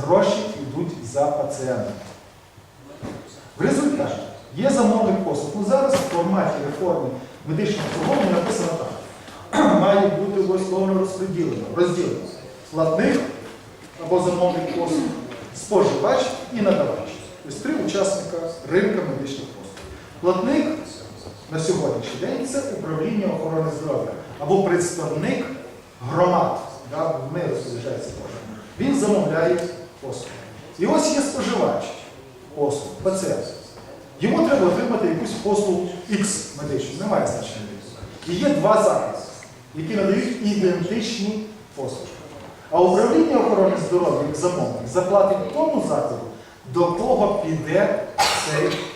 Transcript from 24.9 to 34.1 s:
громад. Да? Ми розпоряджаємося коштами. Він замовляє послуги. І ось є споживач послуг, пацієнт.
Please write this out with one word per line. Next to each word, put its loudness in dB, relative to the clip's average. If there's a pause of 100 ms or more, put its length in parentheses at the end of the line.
громад. 2 (320)
Да? -2 (180)
Ми -4
розпоряджаємося -6
коштами. -12 (220)
Він 2
замовляє 4 (420)
послуги. -10 (480)
І 2
ось 4
є 2
споживач 0 (720)
послуг, -2 (100)
пацієнт. 0 (760)